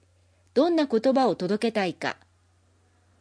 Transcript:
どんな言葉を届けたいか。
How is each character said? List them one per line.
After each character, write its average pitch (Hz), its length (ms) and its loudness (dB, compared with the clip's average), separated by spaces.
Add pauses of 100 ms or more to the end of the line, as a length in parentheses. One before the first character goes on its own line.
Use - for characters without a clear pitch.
(560)
ど 330 160 4
ん 339 40 0
な 294 120 2
言 233 260 0
葉 262 140 2
を 170 80 0
届 202 320 -4
け 220 40 -2
た 208 140 -2
い 170 80 -6
か。 - 240 -8 (1040)